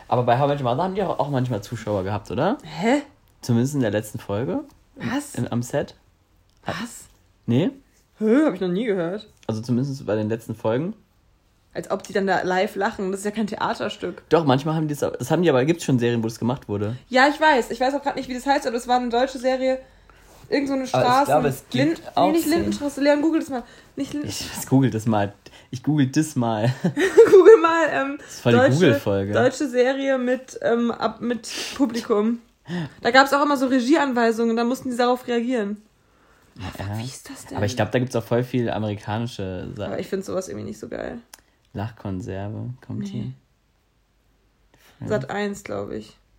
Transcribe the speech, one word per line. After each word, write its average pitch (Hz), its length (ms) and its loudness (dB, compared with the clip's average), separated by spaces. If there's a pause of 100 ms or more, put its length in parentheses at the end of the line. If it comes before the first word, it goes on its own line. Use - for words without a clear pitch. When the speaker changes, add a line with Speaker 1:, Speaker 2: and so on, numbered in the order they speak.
Speaker 1:
Aber 120 160 2
bei 120 160 4
How 143 80 4
I 190 60 2
Met 143 100 -2
Your 123 80 0
Mother 151 140 0
haben 190 100 -4
die 202 80 -2
auch, 165 160 -2
auch 143 100 -2
manchmal 123 320 -2
Zuschauer 104 440 -4
gehabt, 104 260 -6
oder? 185 320 0
Speaker 2:
Hä? 196 400 0 (400)
Speaker 1:
Zumindest 123 320 2
in 139 60 0
der 110 100 0
letzten 110 300 -4
Folge. 143 400 -4 (340)
Speaker 2:
Was? - 400 -6
Speaker 1:
Im, 120 140 -4
am 120 140 -2
Set. 147 340 -6 (680)
Hat - 180 -6
Speaker 2:
Was? - 260 -14 (400)
Speaker 1:
Nee? 143 240 2 (480)
Speaker 2:
Hä? 233 280 4
Hab 185 80 0
ich 185 60 -10
noch 185 80 -2
nie 190 180 -2
gehört. 190 400 -4 (220)
Speaker 1:
Also 110 120 -4
zumindest 127 460 -2
bei 101 80 0
den 107 160 0
letzten 113 240 -6
Folgen. 135 400 -2 (800)
Speaker 2:
Als - 160 -10
ob 196 140 -6
die 196 100 -14
dann 196 140 0
da 180 140 2
live 185 340 0
lachen. 196 340 -4
Das 196 100 -4
ist - 60 -8
ja 208 60 -4
kein 214 160 -2
Theaterstück. - 840 -6
Speaker 1:
Doch, 160 160 4
manchmal 147 300 2
haben 156 120 0
die 147 60 -4
das, - 240 -2
das 127 140 -4
haben 165 100 4
die 165 80 4
aber, 131 160 4
gibt's 170 180 0
schon 131 140 2
Serien, 120 240 0
wo 113 60 -2
das 113 100 -8
gemacht 120 300 -4
wurde. 104 280 -4 (140)
Speaker 2:
Ja, 254 180 6
ich 294 100 -2
weiß. 294 340 2
Ich 233 80 -6
weiß 269 140 2
auch 277 80 -4
grad 285 140 -4
nicht, 247 140 -6
wie 254 40 -6
das 247 120 -8
heißt, 277 200 2
aber 233 100 -2
es 233 120 -6
war 247 120 4
eine 247 100 -4
deutsche 254 280 0
Serie. 262 420 0 (680)
Irgend 277 200 0
so 277 60 -2
eine 262 100 -2
Speaker 1:
Aber - 0 -
ich 247 60 -10
Speaker 2:
Straße. 254 360 4
Speaker 1:
glaube, 247 220 2
es - 220 -6
gibt - 40 -4
Speaker 2:
Lind-, 302 280 0 (140)
Speaker 1:
auch 349 100 4
Speaker 2:
nee, 302 80 2
nicht 330 100 2
Speaker 1:
Serien. 330 160 2
Speaker 2:
Lindenstraße. 285 400 -4
Leon, 294 200 4
google 320 200 2
das - 100 -6
mal. 247 140 -6 (320)
Nicht 277 160 -6
Linden- 294 160 -6
Speaker 1:
Ich, - 180 -8 (140)
ich - 80 -10
google 131 220 4
das 107 140 -4
mal. 104 280 0 (400)
Ich 131 100 -10
google 143 240 2
das 156 300 -2
mal. 117 420 0
<laughs> - 40 -12
Speaker 2:
<laughs> - 20 -
Google 359 760 10
mal, 330 300 4
ähm, 277 300 -2
Speaker 1:
Das - 140 -20
ist - 80 -16
voll 120 100 4
die 120 60 8
Speaker 2:
deutsche, 123 160 6
Speaker 1:
Google-Folge. 104 580 2
Speaker 2:
deutsche 254 360 0
Serie 269 500 0
mit, 254 440 -4
ähm, 233 300 0
ab, 220 280 -4
mit 233 280 -6 (280)
Publikum. 233 640 0 (640)
Da 240 80 0
gab's 269 220 6
auch 277 100 4
immer 285 140 2
so 262 100 0
Regieanweisungen, 240 920 2
da 233 60 2
mussten 254 300 -2
die 233 40 -8
darauf 247 300 0
reagieren. 233 560 -2 (760)
Speaker 1:
Ja, 90 280 -10
Speaker 2:
Aber 101 100 -8
Speaker 1:
ja. 110 60 -6
Speaker 2:
wie 120 60 -8
ist - 220 -16
das - 180 -18
denn? - 100 -14
Speaker 1:
Aber 101 100 -2
ich 101 80 -4
glaub, 104 160 -2
da 131 80 0
gibt's 123 160 -2
auch 117 80 -2
voll 120 220 0
viel 120 260 -2
amerikanische 104 1040 -6
Sa- 104 100 -8
Speaker 2:
Aber - 120 -8
ich 190 80 -8
find 190 180 -6
sowas 185 240 -6
irgendwie 208 180 -10
nicht 214 120 -12
so - 100 -14
geil. 58 300 -10 (540)
Speaker 1:
Lachkonserve, 104 1000 -8 (160)
kommt 107 160 -8
Speaker 2:
Nee. 202 60 -8
Speaker 1:
hier. 127 240 -8 (1700)
Ja. 113 80 -8
Speaker 2:
Sat - 220 -2
eins, 202 340 -6
glaub - 260 -6
ich. - 260 -12 (220)